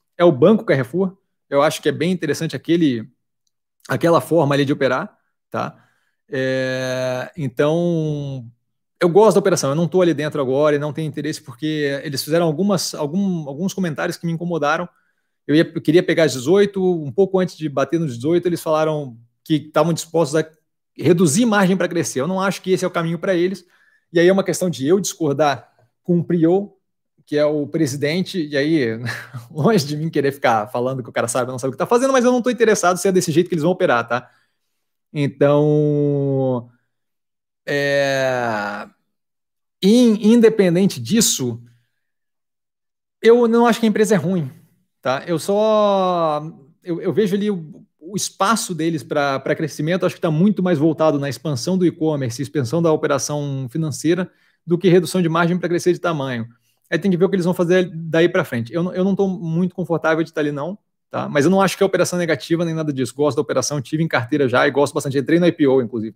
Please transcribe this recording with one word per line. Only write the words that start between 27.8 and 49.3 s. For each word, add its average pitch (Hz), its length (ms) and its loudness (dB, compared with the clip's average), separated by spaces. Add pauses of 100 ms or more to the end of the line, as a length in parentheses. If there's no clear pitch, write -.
e 147 140 -6
aí, 139 420 0 (260)
<laughs> - 280 -18
longe 156 340 2
de 147 120 -6
mim 160 120 -4
querer 139 220 0
ficar 113 360 0
falando 127 360 -4
que 113 60 -16
o - 20 -20
cara 117 160 -2
sabe 127 220 -2
ou - 20 -10
não 127 80 -10
sabe 131 120 -4
o - 20 -
que - 40 -14
tá 175 80 -2
fazendo, 262 280 2
mas 247 100 4
eu 247 80 4
não 247 100 2
tô 254 80 -2
interessado 208 460 2
se 196 140 0
é - 20 2
desse 185 180 2
jeito 175 200 2
que - 40 -4
eles 156 100 -2
vão 175 100 2
operar, 127 340 0
tá? 123 240 -6 (800)
Então, 143 1600 0 (960)
é, 131 1200 -2 (960)
in-, 214 480 4
independente 202 720 4
disso, 123 600 -2 (1600)
eu 233 240 6
não 233 220 4
acho 226 140 2
que 226 40 2
a 220 40 4
empresa 208 260 2
é - 20 4
ruim, 160 320 -2 (520)
tá? 131 260 -4
Eu 170 100 -2
só, 196 1040 2 (400)
eu, 170 200 -6
eu 180 100 -4
vejo 185 240 0
ali 208 160 -2
o, 170 340 -10 (140)
o 208 160 -12
espaço 202 580 -2
deles 160 300 -4
pra, 143 380 -2